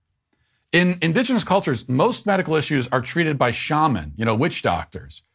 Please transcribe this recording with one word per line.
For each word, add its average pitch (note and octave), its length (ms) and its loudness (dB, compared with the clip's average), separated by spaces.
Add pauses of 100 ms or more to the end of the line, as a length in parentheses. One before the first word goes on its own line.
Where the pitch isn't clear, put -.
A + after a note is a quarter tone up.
(720)
In F3+ 300 2
indigenous A#3 420 2
cultures, F3 460 0
most C3+ 380 0
medical F#3 280 0
issues D3 360 0
are C3 100 2
treated D#3 380 -2
by B2+ 100 2
shaman, A#2+ 680 0
you A2+ 80 -2
know, A2+ 100 2
witch C#3+ 260 0
doctors, - 600 -4 (120)